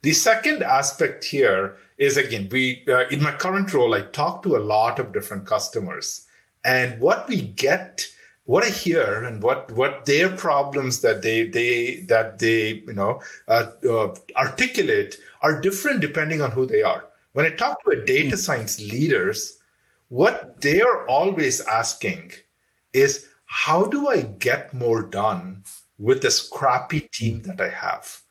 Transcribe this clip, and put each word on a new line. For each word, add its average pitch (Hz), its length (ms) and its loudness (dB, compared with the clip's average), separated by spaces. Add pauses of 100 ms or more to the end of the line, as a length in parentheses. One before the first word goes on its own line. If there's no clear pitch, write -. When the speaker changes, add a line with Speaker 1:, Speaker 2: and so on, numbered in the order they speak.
Speaker 1:
The 156 100 2
second 226 520 2
aspect 139 580 0
here 98 540 2 (200)
is, 139 200 4
again, 113 340 -2
we, 127 380 -2
uh, 127 260 4
in 147 80 0
my 151 80 2
current 190 420 -2
role, 123 220 4
I 101 80 0
talk 170 400 -4
to 160 140 2
a 104 180 0
lot 113 240 2
of - 140 -6
different 98 340 -8
customers. - 800 -4 (380)
And 123 360 0
what 190 280 2
we 214 120 -2
get, 135 640 -2 (420)
what 170 180 4
I 226 60 0
hear 131 520 0
and 113 220 -10
what, 127 260 0 (100)
what 139 260 0
their 151 220 4
problems 139 760 -2
that 104 200 2
they, 113 240 0
they, 120 640 0
that 113 320 0
they, 110 480 0
you 110 60 -12
know, 101 280 -2 (240)
uh, 113 200 2 (220)
uh, 110 240 0 (240)
articulate - 840 0 (240)
are 151 180 2
different 196 400 -2
depending 156 420 -2
on 131 80 0
who 127 160 0
they 107 160 2
are. - 220 0 (300)
When 151 120 2
I 160 40 2
talk 233 340 -4
to 403 60 2
a 120 140 0
data - 300 2
Speaker 2:
Hmm. 190 120 -4
Speaker 1:
science 117 340 -4
leaders, 107 760 -2 (520)
what 170 540 0
they 170 180 4
are - 260 2
always 175 540 0
asking 110 720 -4 (600)
is, 139 320 4 (220)
"How - 380 2
do 285 240 0
I 202 140 2
get 120 520 -2
more 117 280 0
done 95 600 -4 (440)
with 131 160 4
the 127 80 2
scrappy 131 680 0 (180)
team 113 240 -4
that 92 180 -10
I 90 100 -2 (160)
have?" - 180 -6 (260)